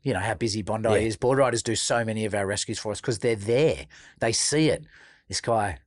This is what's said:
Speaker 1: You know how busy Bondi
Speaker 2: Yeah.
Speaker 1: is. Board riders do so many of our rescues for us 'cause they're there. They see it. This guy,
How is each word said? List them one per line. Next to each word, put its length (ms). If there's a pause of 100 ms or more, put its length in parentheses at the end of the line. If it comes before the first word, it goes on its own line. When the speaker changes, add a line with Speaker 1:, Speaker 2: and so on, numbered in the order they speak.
Speaker 1:
You 120
know 60
how 140
busy 280
Bondi 260
Speaker 2:
Yeah. 80
Speaker 1:
is. 200
Board 220
riders 240
do 120
so 300
many 200
of 100
our 120
rescues 320
for 140
us 80
'cause 200
they're 160
there. 500 (320)
They 140
see 360
it. 160 (440)
This 120
guy, 460